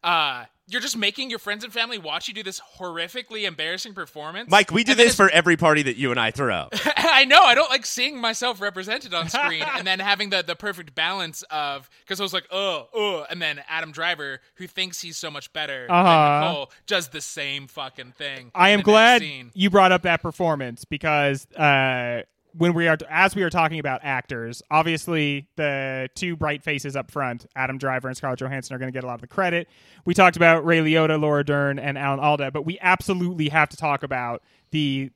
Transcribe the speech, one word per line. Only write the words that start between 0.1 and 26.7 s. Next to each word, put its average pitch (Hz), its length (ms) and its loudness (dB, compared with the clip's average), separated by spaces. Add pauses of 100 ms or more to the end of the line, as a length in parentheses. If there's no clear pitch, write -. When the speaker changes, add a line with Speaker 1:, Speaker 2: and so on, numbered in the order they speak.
Speaker 1:
you're 220 140 -6
just 247 140 -6
making 226 340 -2
your 233 100 -8
friends 214 260 -8
and 214 80 -18
family 233 240 -4
watch 160 320 -8
you 220 40 -12
do 208 100 -12
this 190 180 -10 (180)
horrifically 180 680 -8
embarrassing 175 480 -6
performance. 170 560 -12
Speaker 2:
Mike, 196 220 4
we 214 140 0
do 254 80 0
Speaker 1:
And 226 60 2
then 240 60 10
Speaker 2:
this 233 80 4
Speaker 1:
it's - 40 -4
Speaker 2:
for 196 120 8
every 165 280 4
party 151 260 4
that 123 140 -2
you 127 140 0
and 120 80 0
I 110 120 0
throw. 92 400 -2
Speaker 1:
<laughs> 294 240 -2
I 277 300 6
know. 294 180 8
I 247 120 8
don't 285 140 2
like 254 160 0
seeing 262 320 -6
myself 233 440 -4
represented 196 520 -6
on 165 140 -4
screen 233 360 -2
Speaker 3:
<laughs> 294 120 -4
Speaker 1:
and 180 100 -6
then 185 140 0
having 202 300 0
the, 190 140 0
the 165 120 -6
perfect 180 400 -12
balance 165 560 -4
of, 143 380 -6 (180)
'cause 190 140 -6
I - 20 -4
was 185 100 -6
like, 180 180 -6
"Oh, 180 420 -4
oh," 202 360 -2
and 175 120 -8
then 151 260 -4
Adam 160 240 -8
Driver, 151 480 -6 (160)
who 185 100 -16
thinks 185 360 -8
he's 165 160 -14
so 160 120 -10
much 147 220 -14
better 139 380 -8
Speaker 3:
Uh-huh. 175 140 6
Speaker 1:
than 151 440 6
Nicole, 147 240 -6 (160)
does 175 220 -2
the 147 120 -14
same 139 460 -10
fucking 131 460 -16
thing 135 420 -12
Speaker 3:
I 185 140 6
Speaker 1:
in 208 60 6
Speaker 3:
am - 20 2
Speaker 1:
the - 0 -
next 196 80 0
Speaker 3:
glad 220 360 8
Speaker 1:
scene. 135 320 -12
Speaker 3:
you 196 160 2
brought 185 220 6
up 175 120 2
that 170 180 0
performance 151 640 -4
because, 147 680 -2
uh, 131 680 2 (320)
when 170 200 2
we 170 160 0
are, 156 80 4 (120)
as 180 240 2
we 196 100 -2
are 170 60 0
talking 160 300 0
about 139 240 -4
actors, 123 680 -6
obviously 156 840 0
the 135 600 -4
two 175 200 -6
bright 147 300 -4
faces 143 320 -6